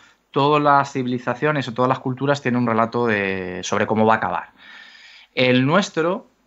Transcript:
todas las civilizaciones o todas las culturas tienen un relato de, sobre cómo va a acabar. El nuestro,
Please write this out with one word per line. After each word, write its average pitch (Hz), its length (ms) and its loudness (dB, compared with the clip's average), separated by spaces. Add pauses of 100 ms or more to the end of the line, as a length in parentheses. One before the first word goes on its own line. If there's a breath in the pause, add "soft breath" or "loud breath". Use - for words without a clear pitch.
(300 soft breath)
todas 147 320 2
las 139 300 4
civilizaciones 127 760 -2
o 113 60 -10
todas 127 140 0
las 131 120 0
culturas 135 420 -2
tienen 123 200 0
un 120 40 0
relato 113 400 0
de, 95 560 -2
sobre 104 240 0
cómo 110 200 0
va 110 80 4
a - 40 4
acabar. 90 300 -6 (880 loud breath)
El 127 320 2
nuestro, 180 600 -2 (200)